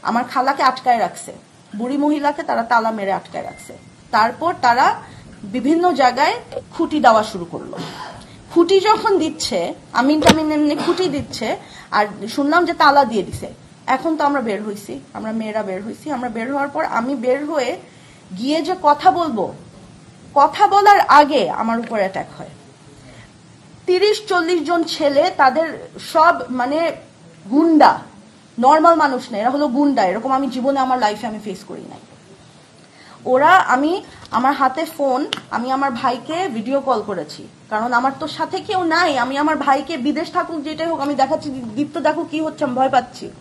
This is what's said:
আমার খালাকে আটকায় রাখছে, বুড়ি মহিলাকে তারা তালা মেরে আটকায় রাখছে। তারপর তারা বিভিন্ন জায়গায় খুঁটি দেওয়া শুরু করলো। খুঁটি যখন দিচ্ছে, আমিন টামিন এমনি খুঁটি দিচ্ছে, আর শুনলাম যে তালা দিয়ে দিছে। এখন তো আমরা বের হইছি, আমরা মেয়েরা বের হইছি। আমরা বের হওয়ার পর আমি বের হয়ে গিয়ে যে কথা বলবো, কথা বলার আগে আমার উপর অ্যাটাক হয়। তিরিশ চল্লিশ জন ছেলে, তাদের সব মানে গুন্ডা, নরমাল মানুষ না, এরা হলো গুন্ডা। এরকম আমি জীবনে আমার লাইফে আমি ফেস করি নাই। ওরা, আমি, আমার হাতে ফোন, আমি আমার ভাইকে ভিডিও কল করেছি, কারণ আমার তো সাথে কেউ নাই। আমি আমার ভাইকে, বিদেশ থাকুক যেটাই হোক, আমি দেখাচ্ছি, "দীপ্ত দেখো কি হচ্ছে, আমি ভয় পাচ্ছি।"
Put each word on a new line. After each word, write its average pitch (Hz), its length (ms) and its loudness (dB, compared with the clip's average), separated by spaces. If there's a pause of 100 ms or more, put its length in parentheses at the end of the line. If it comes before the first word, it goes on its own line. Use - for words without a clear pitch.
আমার 233 220 -2
খালাকে 277 380 -2
আটকায় 262 360 2
রাখছে, - 340 -6 (440)
বুড়ি 254 200 -4
মহিলাকে 294 460 0
তারা 226 200 -2
তালা 226 280 0
মেরে 202 220 -4
আটকায় 170 320 -6
রাখছে। - 340 -16 (320)
তারপর 247 520 0
তারা 262 320 4 (480)
বিভিন্ন 294 500 0
জায়গায় 269 420 2 (360)
খুঁটি 311 300 -2
দেওয়া 226 220 6
শুরু 185 220 -8
করলো। - 340 -12 (760)
খুঁটি 349 260 6
যখন 403 380 2
দিচ্ছে, 190 560 -4 (180)
আমিন 294 280 2
টামিন 311 320 4
এমনি 302 240 0 (100)
খুঁটি 349 220 0
দিচ্ছে, 269 480 -6 (340)
আর 208 160 0 (220)
শুনলাম 294 360 2
যে 330 80 -2
তালা 285 320 4
দিয়ে 220 180 -2
দিছে। - 320 -10 (320)
এখন 277 300 0
তো 302 80 -2
আমরা 285 160 0
বের 214 220 -4
হইছি, 202 380 -10 (140)
আমরা 220 180 -8
মেয়েরা 220 300 -6
বের 196 220 -8
হইছি। - 260 -12
আমরা 247 180 -6
বের 226 240 -6
হওয়ার 285 160 -2
পর 294 160 -4
আমি 247 300 -4
বের 254 320 -2
হয়ে 302 320 -4 (600)
গিয়ে 294 240 0
যে 349 200 -2
কথা 294 280 4
বলবো, 247 420 -4 (840)
কথা 302 340 4
বলার 403 320 6
আগে 277 500 4
আমার 226 280 -2
উপর 226 200 -6
অ্যাটাক 185 280 -4 (120)
হয়। - 100 -16 (1400)
তিরিশ 392 400 2
চল্লিশ 349 400 0
জন 339 180 0
ছেলে, 311 520 2
তাদের 285 520 2 (240)
সব 330 220 6 (160)
মানে 277 420 -2 (580)
গুন্ডা, 294 480 6 (600)
নরমাল 311 360 6
মানুষ 269 380 0
না, 208 60 -6
এরা 233 120 0
হলো 285 180 0
গুন্ডা। 254 380 2
এরকম 226 260 -2
আমি 269 140 0
জীবনে 262 340 -2
আমার 254 180 0
লাইফে 214 280 -2
আমি 214 180 -8
ফেস 185 220 -10
করি - 140 -14
নাই। - 180 -18 (1300)
ওরা, 285 320 4
আমি, 311 480 2 (260)
আমার 254 220 2
হাতে 262 320 -2
ফোন, 277 420 -2 (240)
আমি 240 220 -4
আমার 269 180 -2
ভাইকে 269 580 -4
ভিডিও 240 320 -4
কল 247 260 -2
করেছি, 170 420 -10 (220)
কারণ 226 220 -2
আমার 254 280 2
তো 311 80 -8
সাথে 320 320 -6
কেউ 370 240 -4
নাই। 320 340 0
আমি 262 200 -2
আমার 302 180 0
ভাইকে, 285 400 -2
বিদেশ 277 340 -4
থাকুক 339 340 -4
যেটাই 311 220 -6
হোক, 320 140 -4
আমি 285 140 -2
দেখাচ্ছি, 269 360 -2
"দীপ্ত 262 480 -6
দেখো 302 260 0
কি 311 160 -6
হচ্ছে, 311 240 -4
আমি 247 100 -4
ভয় 262 140 2
পাচ্ছি।" 254 420 -2 (100)